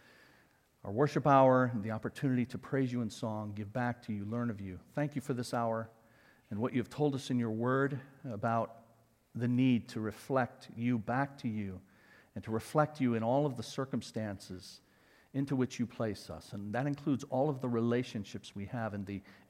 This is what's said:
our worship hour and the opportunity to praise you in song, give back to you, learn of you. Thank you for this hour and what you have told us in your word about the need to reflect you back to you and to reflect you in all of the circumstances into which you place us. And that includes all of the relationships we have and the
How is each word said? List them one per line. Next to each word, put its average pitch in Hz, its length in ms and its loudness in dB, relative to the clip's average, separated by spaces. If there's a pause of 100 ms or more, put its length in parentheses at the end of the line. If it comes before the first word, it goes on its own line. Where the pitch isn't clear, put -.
(840)
our 98 80 -8
worship 143 360 2
hour 131 480 8
and 107 80 -2
the 110 80 -2
opportunity 123 560 0
to - 120 -8
praise 135 320 0
you 123 120 0
in 107 80 -2
song, 107 440 -4
give 104 180 -8
back 123 340 -2
to 113 60 -4
you, 101 120 -4
learn 117 260 -2
of 98 100 -6
you. 95 180 -8 (160)
Thank 147 200 -2
you 135 60 -4
for 135 140 -2
this 120 180 -4
hour 113 380 0 (600)
and 101 80 -4
what 117 140 0
you 127 80 2
have 110 80 -2
told 147 260 0
us 131 160 -6
in 127 80 2
your 117 120 0
word 127 500 2 (300)
about 113 460 0 (580)
the 120 140 0
need 123 400 6
to 110 120 -6
reflect 120 760 -2
you 120 220 2
back 135 420 -2
to 131 100 -4
you 101 320 -4 (540)
and 101 100 -8
to 113 60 -8
reflect 147 500 2
you 120 140 4
in 113 80 0
all 131 220 4
of 131 120 -2
the 113 60 -4
circumstances 110 1160 -6 (540)
into 139 200 0
which 127 240 2
you 117 80 0
place 107 440 -4
us. - 220 -12
And 104 200 -8
that 123 140 0
includes 143 420 0
all 135 220 2
of 131 100 -4
the 131 80 -2
relationships 117 840 0
we 98 120 -6
have 110 280 -4
and 101 100 -6
the 98 160 -6 (300)